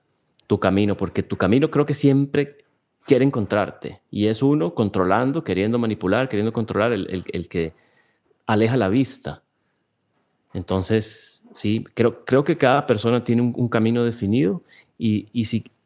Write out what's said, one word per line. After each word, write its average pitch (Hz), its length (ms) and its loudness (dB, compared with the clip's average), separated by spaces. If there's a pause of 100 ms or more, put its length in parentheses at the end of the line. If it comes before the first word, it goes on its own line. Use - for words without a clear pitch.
(460)
tu 104 120 0
camino, 98 380 2
porque 98 260 -4
tu - 140 -6
camino 127 340 2
creo 147 160 2
que 147 80 -2
siempre 139 640 0 (480)
quiere 131 180 4
encontrarte, 104 760 -2 (100)
y 104 160 -2
es 110 160 0
uno 151 320 0
controlando, 110 680 0
queriendo 104 340 0
manipular, 110 500 0
queriendo 107 240 -2
controlar 110 400 0
el, 98 160 -4
el, 90 240 -8
el 87 160 -8
que 82 240 -4 (760)
aleja 113 300 2
la 104 120 0
vista. - 540 -4 (1120)
Entonces, 95 920 -4 (100)
sí, 110 400 -4
creo, 117 300 0
creo 135 180 4
que 151 160 0
cada 139 280 2
persona 117 360 0
tiene 120 200 0
un, 120 140 0
un 120 120 -2
camino 117 360 0
definido, 120 580 0 (360)
y, 107 340 -2
y 117 120 -2
si 110 260 -6 (160)